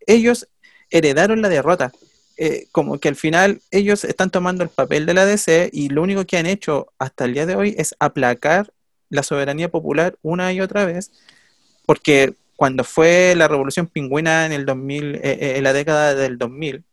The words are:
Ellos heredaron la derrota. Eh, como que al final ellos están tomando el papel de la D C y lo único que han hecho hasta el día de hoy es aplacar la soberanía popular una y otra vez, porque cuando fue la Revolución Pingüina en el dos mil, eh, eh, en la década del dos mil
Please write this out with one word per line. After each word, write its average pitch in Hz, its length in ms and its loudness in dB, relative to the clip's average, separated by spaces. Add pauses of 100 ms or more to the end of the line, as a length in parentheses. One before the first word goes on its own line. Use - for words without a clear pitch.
Ellos 233 400 2 (420)
heredaron 165 520 2
la 208 80 0
derrota. 147 420 0 (460)
Eh, 156 340 -4
como 143 280 -2
que 151 100 0
al 143 60 -2
final 180 460 0 (100)
ellos 202 320 0
están - 260 -2
tomando 180 340 -2
el 165 60 -4
papel 143 360 -2
de 175 80 0
la 185 120 6
D 208 120 2
C 170 360 2
y 143 160 -4
lo 143 140 0
único 190 220 -2
que 185 120 -2
han 165 80 0
hecho 170 540 -4
hasta 131 260 -4
el 123 80 -2
día 143 120 -2
de 185 100 -2
hoy 196 220 -2
es - 220 -6
aplacar 151 720 0 (380)
la 143 140 -2
soberanía 143 460 -4
popular 160 520 -2
una 180 320 -4
y 185 80 -4
otra 196 240 -2
vez, 175 260 -8 (760)
porque 139 480 4 (220)
cuando 131 280 0
fue 175 520 4
la 160 120 4
Revolución 147 400 -2
Pingüina 160 580 -2
en 160 60 -4
el 143 140 -4
dos 135 120 -2
mil, 143 380 -6
eh, - 80 -12
eh, 139 340 -4
en 135 60 -2
la 135 100 4
década 151 400 0
del 131 240 -2
dos 120 120 -4
mil 139 440 -10